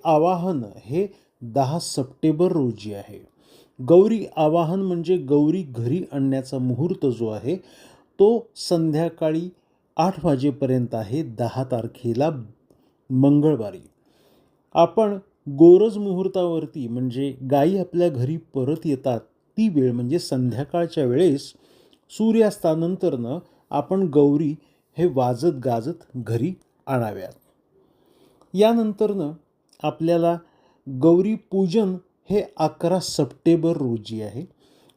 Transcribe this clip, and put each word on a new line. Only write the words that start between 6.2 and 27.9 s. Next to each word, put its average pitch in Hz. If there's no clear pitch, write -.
मुहूर्त 127
जो 113
आहे 110
तो 214
संध्याकाळी 165
आठ 165
वाजेपर्यंत 127
आहे, 113
दहा 120
तारखेला 120
मंगळवारी. 135
आपण 196
गोरज 180
मुहूर्तावरती 180
म्हणजे 127
गायी 151
आपल्या 175
घरी 143
परत 151
येतात 127
ती 220
वेळ 131
म्हणजे 123
संध्याकाळच्या 139
वेळेस 139
सूर्यास्तानंतरनं 175
आपण 185
गौरी 147
हे 170
वाजत 131
गाजत 123
घरी 120
आणाव्यात. 107